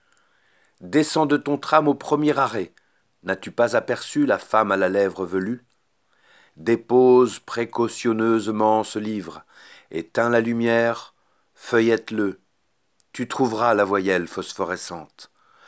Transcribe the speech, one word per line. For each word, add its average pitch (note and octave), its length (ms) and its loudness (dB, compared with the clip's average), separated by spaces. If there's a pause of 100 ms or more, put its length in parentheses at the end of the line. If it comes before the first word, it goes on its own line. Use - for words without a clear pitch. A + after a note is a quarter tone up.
(800)
Descends D3+ 460 2
de D3 100 2
ton C#3+ 220 -4
tram D3+ 300 2
au C#3+ 60 2
premier D3 440 0
arrêt. A2 340 -4 (500)
N'as-tu F#2+ 280 -6
pas A#2+ 260 2
aperçu - 500 0
la G2+ 120 2
femme A2 340 0
à G2 40 2
la F#2+ 140 2
lèvre F#2+ 340 0
velue ? F#2+ 400 -4 (920)
Dépose B2 840 4
précautionneusement A2 1400 -2
ce - 140 -4
livre. G#2 460 -8 (460)
Éteins A#2 380 -4
la A#2 120 4
lumière, A#2 720 -2 (400)
feuillette-le. A2 840 0 (760)
Tu - 160 -6
trouveras A#2 460 0
la G2+ 100 2
voyelle F#2+ 420 0
phosphorescente. F2+ 1040 -8 (380)